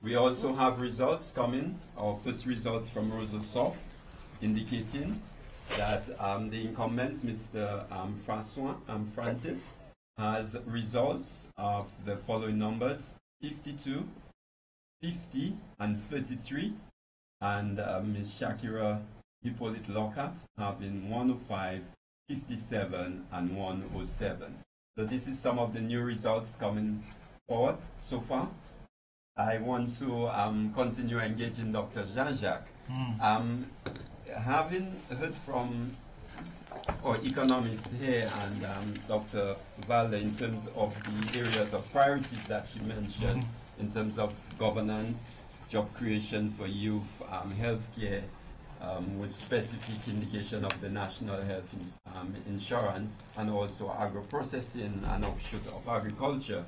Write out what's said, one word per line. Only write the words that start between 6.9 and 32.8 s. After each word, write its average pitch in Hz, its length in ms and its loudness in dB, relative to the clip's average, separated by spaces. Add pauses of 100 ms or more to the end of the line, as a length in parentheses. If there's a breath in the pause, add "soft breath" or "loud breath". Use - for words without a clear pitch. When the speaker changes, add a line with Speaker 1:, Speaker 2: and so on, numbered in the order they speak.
Speaker 1:
Mister, 107 680 -2
um, 95 240 -4 (100)
Francois, 110 500 -2 (140)
um, 107 180 -2
Francis, - 760 -2 (360)
Speaker 2:
Francis. 107 380 2
Speaker 1:
has 120 120 -4
results 113 920 0
of 101 300 2 (180)
the 101 120 0
following 110 420 2
numbers: 113 560 2 (260)
fifty-two, - 680 -4 (960)
fifty, 170 540 -2 (240)
and 104 240 2
thirty-three, 139 680 -2 (680)
and, 104 400 0
uh, 95 240 0
Miss 104 240 0 (100)
Shakira 107 640 0 (420)
Hippolyte 113 460 -2
Lockhart 107 460 0 (220)
having 101 540 -2
one 123 220 4
oh 113 160 0
five, 95 320 -2 (480)
fifty-seven, 92 1040 -2
and 90 240 0
one 95 260 -2 (140)
oh 92 80 0
seven. 87 500 -2 (420)
So 110 80 0
this 117 220 0
is 135 140 -4
some 123 180 4
of 117 160 2
the 113 60 -2
new 120 220 2
results 113 520 2
coming 107 480 0 (460)
forward 120 300 4 (180)
so - 240 -4
far. 131 280 0 (880)
I 110 200 4
want 120 400 2
to, 120 300 2
um, 107 440 4
continue 120 460 2
engaging 113 520 0
Doctor 104 440 0
Jean-Jacques. 123 520 2 (240)